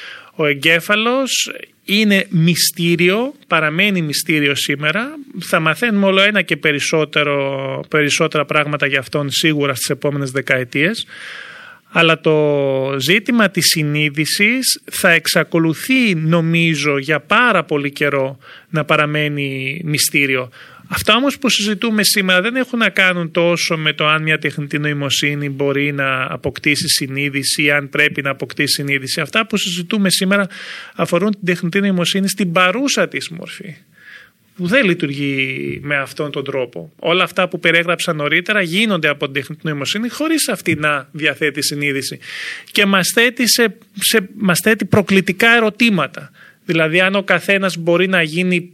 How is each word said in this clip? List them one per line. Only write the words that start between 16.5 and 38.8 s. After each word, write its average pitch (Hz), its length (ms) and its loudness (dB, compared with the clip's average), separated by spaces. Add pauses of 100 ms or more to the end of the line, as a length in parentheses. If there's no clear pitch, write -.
για 143 220 -2
πάρα 208 440 2
πολύ 143 260 -2
καιρό 139 480 -2 (300)
να 151 160 -2
παραμένει 147 1000 -2
μυστήριο. 139 640 0 (420)
Αυτά 214 220 2
όμως 269 240 2
που 262 100 -2
συζητούμε 214 560 0
σήμερα 185 360 2
δεν 233 160 -2
έχουν 247 220 -4
να 220 100 2
κάνουν 180 420 0
τόσο 170 460 0
με 156 160 -2
το 151 140 -2
αν 156 160 2
μια 156 160 0
τεχνητή 151 400 -4
νοημοσύνη 147 720 -2
μπορεί 143 440 0
να 135 380 -2
αποκτήσει 147 580 -2
συνείδηση 139 760 -2
ή 147 80 2
αν 143 180 0
πρέπει 147 340 0
να 139 80 -2
αποκτήσει 131 440 -4
συνείδηση. 139 460 -4
Αυτά 220 260 -2
που 214 100 -2
συζητούμε 185 540 -2
σήμερα 196 360 2 (480)
αφορούν 180 360 0
την 196 140 -6
τεχνητή 175 360 0
νοημοσύνη 190 480 0
στην 185 240 -2
παρούσα 185 560 2
της 135 200 -8
μορφή, - 480 -14 (800)
που 175 100 -4
δεν 240 180 2
λειτουργεί 139 960 -2
με 143 140 -4
αυτόν 143 340 -6
τον 135 140 -6
τρόπο. 123 520 -8
Όλα 180 280 0
αυτά 185 240 0
που 175 120 -8
περιέγραψα 170 520 0
νωρίτερα 170 500 0
γίνονται 175 460 0